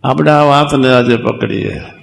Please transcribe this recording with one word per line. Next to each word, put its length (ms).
આપણે 280
આ 120
વાતને 500
આજે 240
પકડીએ 640